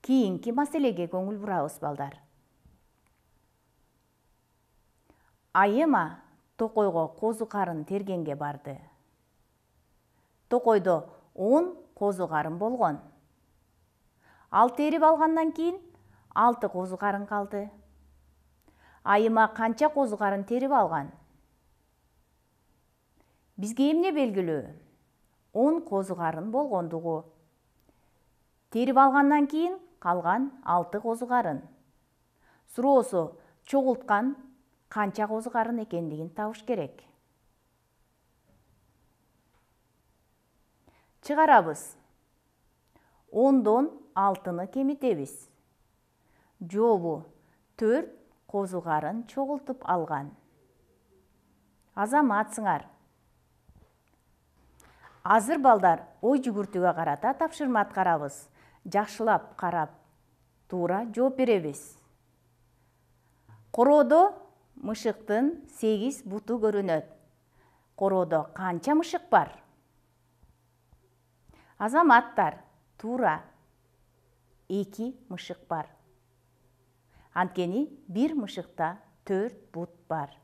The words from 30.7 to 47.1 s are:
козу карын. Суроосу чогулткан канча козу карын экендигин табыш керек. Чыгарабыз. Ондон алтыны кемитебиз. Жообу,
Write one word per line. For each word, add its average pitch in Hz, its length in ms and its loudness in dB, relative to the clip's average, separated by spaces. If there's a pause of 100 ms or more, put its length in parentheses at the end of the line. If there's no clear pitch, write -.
козу 233 260 -6
карын. 214 360 -2 (1120)
Суроосу 240 640 2 (240)
чогулткан 254 720 0 (520)
канча 208 380 -4
козу 220 240 -6
карын 233 320 -2
экендигин 165 480 -8
табыш 214 320 -8
керек. 196 400 -6 (4000)
Чыгарабыз. 269 760 4 (1400)
Ондон 254 580 4 (240)
алтыны 190 520 -2
кемитебиз. 262 840 -4 (1120)
Жообу, 175 640 0 (520)